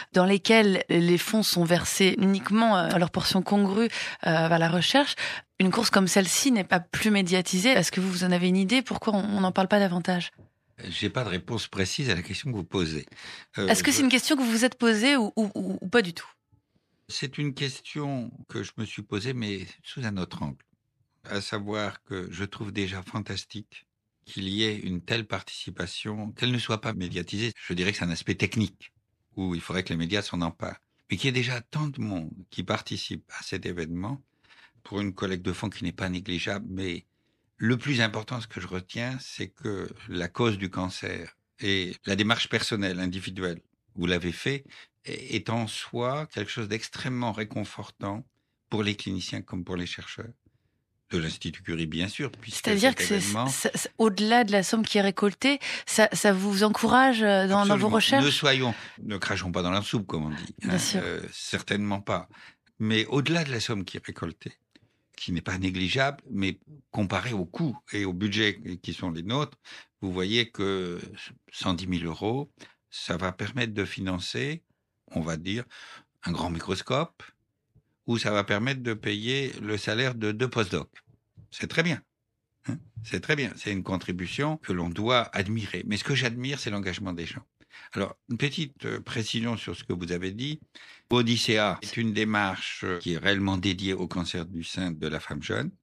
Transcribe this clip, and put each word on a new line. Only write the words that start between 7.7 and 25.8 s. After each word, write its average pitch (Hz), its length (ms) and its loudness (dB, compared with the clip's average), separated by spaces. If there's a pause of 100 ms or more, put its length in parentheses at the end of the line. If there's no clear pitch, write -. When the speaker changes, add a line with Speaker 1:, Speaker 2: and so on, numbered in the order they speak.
Speaker 1:
Est-ce 190 200 6
que - 80 0
vous, 190 100 2
vous 180 140 0
en 180 80 4
avez 180 160 4
une 185 100 6
idée ? 196 240 4
Pourquoi - 320 -2
on, 208 240 0
on 196 40 2
n'en 185 100 4
parle 190 160 2
pas 208 120 6
davantage ? 180 520 2 (560)
Speaker 2:
J'ai 95 220 -2
pas 127 160 -2
de 101 40 -4
réponse 92 380 -4
précise 98 420 0
à 92 60 2
la 87 60 -2
question 104 300 -6
que 113 40 -4
vous 95 80 -4
posez. 80 420 -2 (520)
Euh, 135 100 2
Speaker 1:
Est-ce 190 160 4
que 294 80 4
Speaker 2:
je 262 60 2
Speaker 1:
c'est 294 60 4
une 262 60 6
question 254 280 4
que 269 40 0
vous 240 100 2
vous 220 140 4
êtes 247 120 0
posée 233 400 4
ou, 214 180 2
ou, 208 200 2
ou, 190 260 -2
ou 190 80 -8
pas 240 120 6
du 175 120 -4
tout ? - 180 -14 (800)
Speaker 2:
C'est - 280 -8
une 147 160 -2
question 139 800 -4 (160)
que 110 160 -6
je - 140 -10
me 113 80 -2
suis - 180 -10
posée, 104 300 -4
mais 101 340 -4 (160)
sous 131 220 -8
un 104 100 -2
autre 90 260 -4
angle. 69 220 -6 (640)
À 101 140 -2
savoir 104 640 -4
que 92 260 -6
je 87 140 -6
trouve 101 280 -8
déjà 95 300 -2
fantastique - 840 -10 (380)
qu'il 95 220 -6
y 101 160 0
ait 107 140 0
une 92 240 -4
telle 113 240 -2
participation, 104 1080 -8